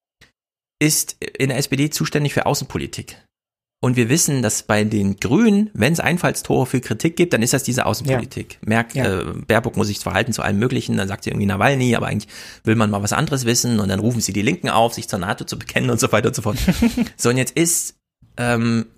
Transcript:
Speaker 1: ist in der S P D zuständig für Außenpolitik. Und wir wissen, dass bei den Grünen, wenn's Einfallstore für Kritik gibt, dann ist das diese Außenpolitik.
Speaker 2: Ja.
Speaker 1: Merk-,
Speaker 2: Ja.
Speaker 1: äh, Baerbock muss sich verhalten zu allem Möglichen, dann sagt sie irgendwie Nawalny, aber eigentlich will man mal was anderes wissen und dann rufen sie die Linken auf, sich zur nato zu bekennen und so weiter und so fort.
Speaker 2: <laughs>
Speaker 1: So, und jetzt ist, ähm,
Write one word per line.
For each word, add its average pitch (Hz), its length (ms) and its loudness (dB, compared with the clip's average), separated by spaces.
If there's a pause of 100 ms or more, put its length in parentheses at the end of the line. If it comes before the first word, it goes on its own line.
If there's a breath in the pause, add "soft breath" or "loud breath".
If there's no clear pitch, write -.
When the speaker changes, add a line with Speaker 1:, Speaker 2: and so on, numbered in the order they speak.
(800 soft breath)
Speaker 1:
ist - 360 0 (220)
in 135 120 0
der 127 100 -2
S - 80 -2
P 135 80 -2
D 147 160 0
zuständig 147 420 -2
für - 120 0
Außenpolitik. - 720 -4 (640)
Und 123 160 2
wir 117 100 4
wissen, 139 340 2
dass - 220 -2
bei 107 220 2
den 101 320 0
Grünen, 208 560 4
wenn's 160 260 2
Einfallstore 139 680 0
für 127 140 -2
Kritik - 380 -2
gibt, 175 160 2
dann 110 80 2
ist 113 100 2
das 135 120 0
diese 127 220 -2
Außenpolitik. 127 680 -2
Speaker 2:
Ja. - 80 -20
Speaker 1:
Merk-, 117 340 -2
Speaker 2:
Ja. 98 240 0
Speaker 1:
äh, - 60 -4 (200)
Baerbock 113 300 0
muss 107 120 0
sich 104 120 -4
verhalten 104 320 -2
zu - 100 -4
allem 101 160 0
Möglichen, 120 380 0
dann 98 140 -2
sagt - 160 -8
sie - 60 -4
irgendwie 104 160 -2
Nawalny, 123 500 2
aber 101 100 -2
eigentlich - 260 -6 (300 loud breath)
will 113 120 4
man 104 140 2
mal 101 140 -2
was 101 80 -2
anderes 135 340 -2
wissen 117 360 2
und 98 80 -2
dann 98 100 0
rufen 117 220 0
sie - 100 -4
die 104 100 0
Linken 135 280 0
auf, 117 240 2
sich - 160 -10
zur 101 100 -4
nato 95 240 -4
zu - 160 -8
bekennen 123 300 -2
und 117 100 0
so 117 140 2
weiter 110 160 2
und 120 60 -4
so 117 60 -4
fort. 104 160 -2 (300)
Speaker 2:
<laughs> - 300 -2
Speaker 1:
So, 117 120 2
und 123 60 2
jetzt 127 220 0
ist, - 400 0 (400)
ähm, 117 480 0 (120)